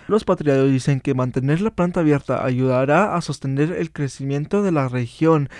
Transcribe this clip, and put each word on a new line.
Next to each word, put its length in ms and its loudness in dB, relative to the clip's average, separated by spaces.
Los 180 0
partidarios 440 2
dicen 300 2
que 160 -2
mantener 440 0
la 120 -2
planta 300 -2
abierta 440 0
ayudará 680 2
a 60 -2
sostener 500 -4
el 200 -4
crecimiento 680 -4
de 100 0
la 180 0
región 600 0